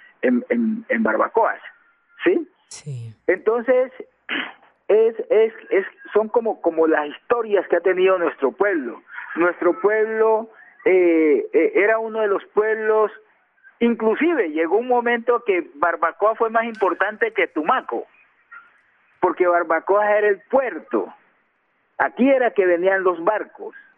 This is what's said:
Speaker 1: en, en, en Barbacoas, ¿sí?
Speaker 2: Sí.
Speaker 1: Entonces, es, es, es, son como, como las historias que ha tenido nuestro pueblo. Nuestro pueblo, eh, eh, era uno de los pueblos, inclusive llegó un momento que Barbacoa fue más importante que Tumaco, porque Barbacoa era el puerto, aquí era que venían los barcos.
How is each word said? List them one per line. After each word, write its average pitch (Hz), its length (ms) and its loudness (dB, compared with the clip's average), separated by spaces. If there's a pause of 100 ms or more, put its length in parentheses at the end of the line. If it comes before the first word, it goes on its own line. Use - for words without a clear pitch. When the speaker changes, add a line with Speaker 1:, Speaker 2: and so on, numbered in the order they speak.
(200)
Speaker 1:
en, 123 300 0
en, 113 400 -2
en 117 120 -2
Barbacoas, 113 580 0 (600)
¿sí? 240 240 0 (220)
Speaker 2:
Sí. 117 460 -16 (120)
Speaker 1:
Entonces, 247 640 0 (1000)
es, 226 260 4 (160)
es, 220 240 2 (160)
es, 190 160 0 (260)
son 214 160 0
como, 226 320 -2
como 165 260 0
las 151 200 0
historias 208 600 -2
que 180 80 0
ha 170 40 0
tenido 185 380 2
nuestro 135 340 -2
pueblo. 151 480 -2 (360)
Nuestro 170 440 0
pueblo, 220 720 0 (340)
eh, 165 680 4
eh, 156 240 2
era 214 220 2
uno 220 220 -6
de 214 80 0
los 190 180 -2
pueblos, 220 640 0 (680)
inclusive 226 720 0
llegó 165 280 0
un 247 100 -4
momento 240 560 0
que 180 300 -2
Barbacoa 175 600 0
fue 226 160 -2
más 226 140 0
importante 214 680 -2
que 180 140 -2
Tumaco, - 600 -4 (1120)
porque 180 260 0
Barbacoa 175 720 2
era 208 100 2
el 202 120 0 (100)
puerto, 208 640 -2 (840)
aquí 139 300 0
era 254 220 2
que 202 160 0
venían 185 380 0
los 175 180 -2
barcos. 185 520 -6 (240)